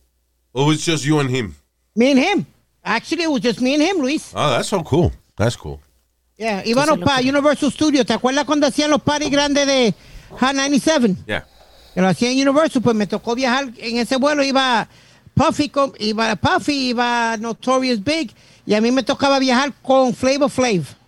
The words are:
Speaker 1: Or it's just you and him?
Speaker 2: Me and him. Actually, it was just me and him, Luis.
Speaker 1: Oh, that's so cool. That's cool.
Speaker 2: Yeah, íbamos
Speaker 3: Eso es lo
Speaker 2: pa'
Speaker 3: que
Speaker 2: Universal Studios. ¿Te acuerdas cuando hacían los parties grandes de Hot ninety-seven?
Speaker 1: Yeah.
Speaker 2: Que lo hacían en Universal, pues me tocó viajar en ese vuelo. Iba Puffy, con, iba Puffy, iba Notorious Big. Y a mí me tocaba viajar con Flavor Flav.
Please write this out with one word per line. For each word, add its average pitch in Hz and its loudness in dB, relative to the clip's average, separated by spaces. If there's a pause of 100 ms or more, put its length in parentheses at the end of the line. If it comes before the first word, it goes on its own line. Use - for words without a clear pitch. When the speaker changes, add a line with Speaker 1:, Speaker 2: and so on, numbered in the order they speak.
(520)
Speaker 1:
Or 143 2
it's 151 -2
just 156 -2
you 151 2
and 135 -2
him? 113 -2 (420)
Speaker 2:
Me 254 4
and 262 4
him. 320 0 (380)
Actually, 294 -2
it 320 0
was 262 -2
just 233 -2
me 254 0
and 302 0
him, 370 0
Luis. 269 -4
Speaker 1:
Oh, 123 0
that's 139 -2
so 185 -2
cool. 147 2 (260)
That's 110 -2
cool. 71 -14 (560)
Speaker 2:
Yeah, 208 -4
íbamos 240 0
Speaker 3:
Eso 311 2
es 180 -2
lo 180 -6
Speaker 2:
pa' 277 2
Speaker 3:
que 254 0
Speaker 2:
Universal 285 2
Studios. 285 2
¿Te - -2
acuerdas 262 0
cuando 294 2
hacían 302 0
los 294 2
parties 294 -2
grandes 285 2
de 254 2 (360)
Hot 262 0
ninety-seven? 269 2 (100)
Speaker 1:
Yeah. 101 -6 (480)
Speaker 2:
Que 180 -2
lo 190 4
hacían 240 0
en 277 2
Universal, 277 2
pues 233 2
me 208 0
tocó 220 -6
viajar 254 -2
en 233 -6
ese 240 -2
vuelo. 285 0
Iba 262 0 (480)
Puffy, 294 0
con, 277 -2
iba 220 -2
Puffy, 285 -2
iba 233 0
Notorious 247 -2
Big. 294 -4 (340)
Y 202 0
a 214 2
mí 233 2
me 262 2
tocaba 277 0
viajar 262 0 (100)
con 262 2
Flavor 262 0
Flav. 220 0 (240)